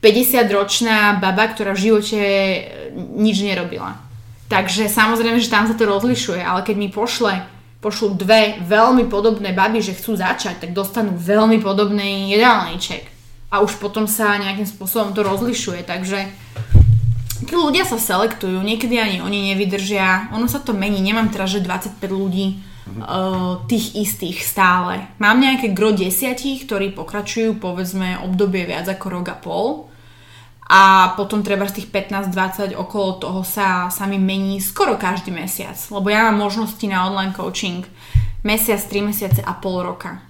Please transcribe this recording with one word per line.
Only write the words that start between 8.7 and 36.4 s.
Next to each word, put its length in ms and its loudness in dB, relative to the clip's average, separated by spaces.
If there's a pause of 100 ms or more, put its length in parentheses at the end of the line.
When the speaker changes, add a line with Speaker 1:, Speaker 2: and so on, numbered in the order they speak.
Speaker 1:
podobné 460 0
baby, 260 2
že 160 -2
chcú 200 -4
začať, 440 -2
tak 140 -10
dostanú 420 -2
veľmi 440 4
podobný 720 0
jedálniček. 840 2 (340)
A 140 2
už 160 -2
potom 280 -2
sa 300 2
nejakým 300 -4
spôsobom 460 -4
to 100 -2
rozlišuje, 600 -2
takže 420 -4 (1160)
tí 120 -6
ľudia 300 2
sa 120 -2
selektujú, 600 -2
niekedy 380 0
ani 220 0
oni 360 -2
nevydržia, 760 0
ono 160 -2
sa 120 -2
to 140 -4
mení, 280 -2
nemám 280 2
teraz, 220 -2
že 100 -2
dvadsaťpäť 500 -6
ľudí, 360 -2 (360)
Speaker 2:
Mhm. 160 -12
Speaker 1:
e, 80 -10 (640)
tých 260 0
istých 480 -6
stále. 640 0 (100)
Mám 220 4
nejaké 320 2
gro 220 2
desiatich, 760 -2
ktorí 240 -4
pokračujú, 680 -4
povedzme, 640 -4
obdobie 460 0
viac 200 -6
ako 260 -6
rok 160 -6
a 100 -10
pol. 280 -4 (1000)
A 500 8
potom 280 -2
treba 260 0
z 60 -10
tých 120 -10
pätnásť, 460 -4
dvadsať 400 -2
okolo 480 -4
toho 240 -4
sa, 420 0
sa 220 -4
mi 80 -2
mení 420 0
skoro 380 0
každý 340 -2
mesiac, 460 -8 (140)
lebo 180 -2
ja 160 4
mám 160 4